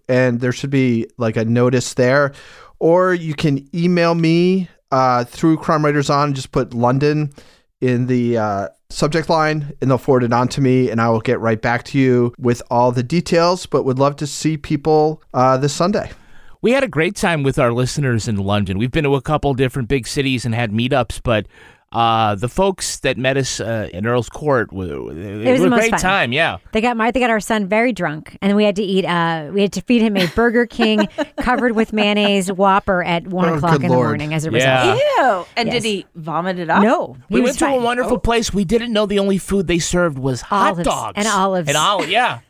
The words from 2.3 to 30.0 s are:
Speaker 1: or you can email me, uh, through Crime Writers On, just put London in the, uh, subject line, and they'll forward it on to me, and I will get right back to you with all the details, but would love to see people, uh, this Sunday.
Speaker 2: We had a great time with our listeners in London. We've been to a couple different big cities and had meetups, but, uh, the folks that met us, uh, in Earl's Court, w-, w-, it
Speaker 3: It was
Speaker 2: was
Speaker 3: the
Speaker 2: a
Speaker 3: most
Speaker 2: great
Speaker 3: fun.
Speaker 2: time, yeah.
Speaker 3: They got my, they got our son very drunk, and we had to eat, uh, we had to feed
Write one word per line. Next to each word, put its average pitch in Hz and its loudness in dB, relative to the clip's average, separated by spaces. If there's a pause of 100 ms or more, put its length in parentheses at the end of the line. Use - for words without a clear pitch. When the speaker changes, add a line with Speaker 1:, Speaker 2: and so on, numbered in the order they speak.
Speaker 1:
or 180 4
you 160 -4
can 139 -2
email 170 2
me, 170 2 (220)
uh, 127 2
through 160 0
Crime 156 0
Writers 147 0
On, 143 0
just 131 -8
put 127 -2
London 143 0 (500)
in 127 0
the, 120 0
uh, 101 -2 (240)
subject 151 -2
line, 156 0
and 127 0
they'll 127 2
forward 127 2
it 117 0
on 123 2
to 143 -4
me, 127 2
and 113 -2
I 117 2
will 113 2
get 120 -2
right 113 -2
back 120 -2
to - -4
you 123 2
with 120 0
all 123 4
the 123 -2
details, 170 0
but 131 -2
would 127 0
love 143 2
to 147 -6
see 156 -2
people, 156 0 (100)
uh, 131 2
this 139 0
Sunday. 190 -2 (540)
Speaker 2:
We 220 4
had 269 2
a 254 -2
great 170 -2
time 165 0
with 135 0
our 120 4
listeners 123 -2
in 107 -2
London. 98 0
We've 123 -2
been 156 -2
to 139 2
a 135 0
couple 143 -2
different 127 -2
big 135 -2
cities 135 -2
and 113 -2
had 117 -2
meetups, 123 -2
but, 107 0 (460)
uh, 113 2
the 110 -4
folks - -2
that 131 -2
met 131 0
us, 131 -4
uh, 107 -4
in 104 -6
Earl's 120 0
Court, 135 -2
w-, 92 -8
w-, 64 -8
it 98 -10
Speaker 3:
It 262 4
was - -
Speaker 2:
was 254 2
Speaker 3:
the 185 4
Speaker 2:
a - 4
Speaker 3:
most 233 4
Speaker 2:
great 226 2
Speaker 3:
fun. 175 0
Speaker 2:
time, 180 0
yeah. 139 0 (140)
Speaker 3:
They 220 0
got 240 0
my, 226 0
they 262 -2
got 240 2
our 220 0
son 214 -2
very 226 0
drunk, 156 -8
and 202 2
we 208 4
had 202 2
to 214 -2
eat, 190 0
uh, 165 -2
we 196 0
had 202 0
to 190 -6
feed 240 2